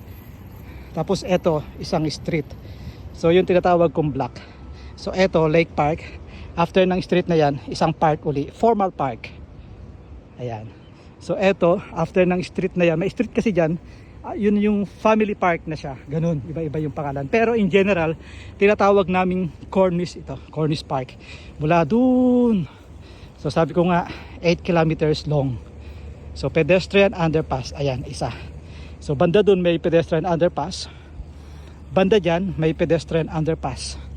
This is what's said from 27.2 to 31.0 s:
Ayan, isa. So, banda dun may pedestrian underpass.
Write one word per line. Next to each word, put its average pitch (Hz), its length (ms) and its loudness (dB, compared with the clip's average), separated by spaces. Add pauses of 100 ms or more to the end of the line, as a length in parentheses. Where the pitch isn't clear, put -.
Ayan, 135 320 -4
isa. 143 240 -6 (720)
So, 147 160 -4
banda 175 240 4
dun 185 240 4
may 165 160 2
pedestrian 165 480 2
underpass. 170 560 0 (1040)